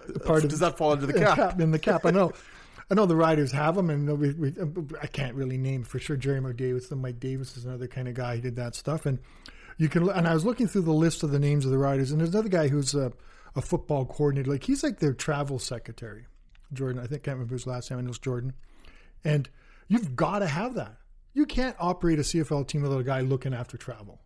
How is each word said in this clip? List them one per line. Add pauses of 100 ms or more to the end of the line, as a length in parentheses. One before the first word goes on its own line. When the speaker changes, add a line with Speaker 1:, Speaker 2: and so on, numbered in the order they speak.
(160)
Speaker 1:
uh,
Speaker 2:
Part
of
Speaker 1:
does
that
fall
under
the
Speaker 2:
<laughs>
Speaker 1:
cap?
Speaker 2:
cap,
in
the
cap,
I
know. (580)
I
know
the
writers
have
'em,
and
we,
we, (460)
I
can't
really
name
for
sure.
Jerry
McDavis,
the
Mike
Davis
is
another
kind
of
guy
who
did
that
stuff,
and (580)
you
can.
And
I
was
looking
through
the
list
of
the
names
of
the
writers,
and
there's
another
guy
who's
a, (420)
a
football
coordinator.
Like,
he's
like
their
travel
secretary, (480)
Jordan.
I
think,
I
can't
remember
his
last
name.
I
know
it's
Jordan. (720)
And (400)
you've
gotta
have
that. (380)
You
can't
operate
a
C
F
L
team
without
a
guy
looking
after
travel,